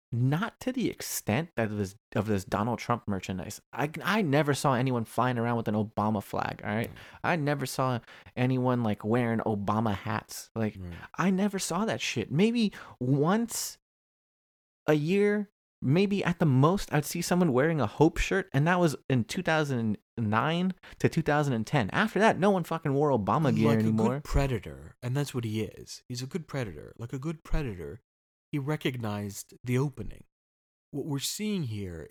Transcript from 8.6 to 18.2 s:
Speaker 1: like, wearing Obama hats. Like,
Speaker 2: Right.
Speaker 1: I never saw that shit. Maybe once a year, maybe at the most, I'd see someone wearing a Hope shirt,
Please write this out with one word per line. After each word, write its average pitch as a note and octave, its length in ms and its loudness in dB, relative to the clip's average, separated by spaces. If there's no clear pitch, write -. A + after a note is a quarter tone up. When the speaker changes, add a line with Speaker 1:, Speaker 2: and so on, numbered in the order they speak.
Speaker 1:
like, G#2 200 -2
wearing A#2 360 2
Obama G#2+ 560 0
hats. - 580 -6
Like, A2 240 -2
Speaker 2:
Right. F2 160 -12
Speaker 1:
I E3+ 120 2
never G3 280 0
saw F3 260 -2
that D3 160 -2
shit. - 300 -2
Maybe G#3+ 420 2
once D3+ 760 0
a D3+ 80 4
year, G3+ 560 2
maybe F#3+ 400 2
at - 160 -2
the - 80 2
most, D3 480 4
I'd D3 100 2
see - 160 -6
someone F3 320 2
wearing D3 280 2
a A2 80 2
Hope - 300 4
shirt, - 340 0